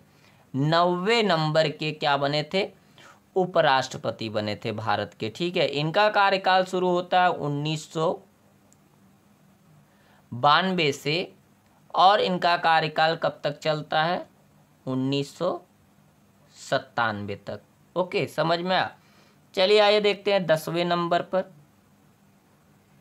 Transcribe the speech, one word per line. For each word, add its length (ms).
नौवें 680
नंबर 460
के 240
क्या 240
बने 280
थे? 180
उपराष्ट्रपति 920
बने 260
थे 180
भारत 460
के। 100
ठीक 280
है, 120
इनका 420
कार्यकाल 540
शुरू 240
होता 320
है 100
उन्नीस 640
सौ 280
बानवे 640
से 400
और 280
इनका 380
कार्यकाल 560
कब 280
तक 160
चलता 440
है? 220
उन्नीस 520
सौ 240
सत्तानवे 840
तक। 240
ओके, 320
समझ 320
में 160
आया? 160
चलिए 260
आइए 220
देखते 320
हैं 120
दसवें 400
नंबर 380
पर। 280